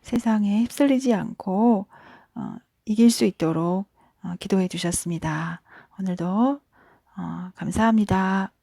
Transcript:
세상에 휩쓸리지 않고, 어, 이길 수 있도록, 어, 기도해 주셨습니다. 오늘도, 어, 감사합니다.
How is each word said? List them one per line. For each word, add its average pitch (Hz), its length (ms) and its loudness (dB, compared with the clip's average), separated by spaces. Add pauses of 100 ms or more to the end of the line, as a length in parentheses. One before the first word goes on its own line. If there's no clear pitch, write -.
세상에 214 580 0
휩쓸리지 262 540 2
않고, 202 720 0 (480)
어, - 200 -8 (300)
이길 220 240 6
수 233 160 2
있도록, 175 600 -2 (380)
어, 175 160 -8
기도해 185 280 0
주셨습니다. 170 960 -6 (380)
오늘도, 190 640 -2 (560)
어, 175 380 -10
감사합니다. 190 960 0 (120)